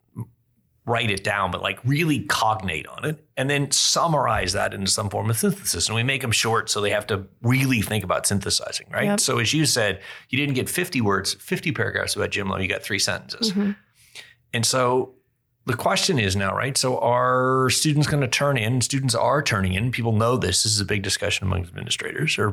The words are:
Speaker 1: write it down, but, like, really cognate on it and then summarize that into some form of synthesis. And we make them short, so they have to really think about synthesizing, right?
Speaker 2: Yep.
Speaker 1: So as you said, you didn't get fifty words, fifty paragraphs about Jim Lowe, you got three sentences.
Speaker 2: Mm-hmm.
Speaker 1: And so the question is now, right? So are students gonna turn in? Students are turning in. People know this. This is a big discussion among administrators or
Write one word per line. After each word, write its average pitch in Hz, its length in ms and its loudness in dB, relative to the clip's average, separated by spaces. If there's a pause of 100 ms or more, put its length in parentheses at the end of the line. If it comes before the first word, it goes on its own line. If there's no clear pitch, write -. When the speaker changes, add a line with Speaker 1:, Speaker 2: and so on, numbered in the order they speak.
(880)
Speaker 1:
write 117 240 0
it 98 140 -2
down, 101 260 -2
but, 87 120 -6
like, 98 220 -4
really 147 400 2
cognate 95 640 -2
on - 200 -10
it 151 180 -6 (140)
and 135 100 0
then 143 220 0
summarize 120 840 2
that 101 220 -2
into 98 160 -2
some 107 180 0
form 104 220 -2
of 113 80 0
synthesis. - 500 0
And 107 80 -2
we 117 60 0
make 135 180 0
them 127 100 -2
short, 110 380 0
so 104 140 -2
they 101 80 2
have 104 160 -2
to 95 180 -2 (180)
really 131 380 2
think 101 240 -2
about 87 220 -2
synthesizing, - 640 -2
right? - 160 -2
Speaker 2:
Yep. 202 140 0
Speaker 1:
So 123 180 0
as 117 160 2
you 156 100 4
said, 104 360 2 (280)
you - 100 -2
didn't 143 160 0
get 123 140 -2
fifty 180 320 -2
words, 98 340 0
fifty - 380 -4
paragraphs 98 440 -2
about 95 140 -2
Jim 98 200 -4
Lowe, 95 80 -2
you 95 100 -2
got 98 140 -4
three 101 160 -4
sentences. - 540 -4
Speaker 2:
Mm-hmm. 202 180 0 (840)
Speaker 1:
And 117 140 0
so 127 480 2 (500)
the 120 100 -2
question 180 440 2
is 101 180 2
now, 98 180 0
right? 113 220 0
So 127 220 0
are 127 720 4
students 147 360 2
gonna 143 220 0
turn 143 300 2
in? 117 240 0
Students 131 320 0
are 131 280 2
turning 95 300 0
in. 107 180 0
People 117 220 0
know 113 240 4
this. 92 280 0
This 107 100 0
is 107 60 0
a 101 40 0
big 104 180 -2
discussion 95 440 -2
among 90 160 0
administrators - 760 -4
or 104 140 2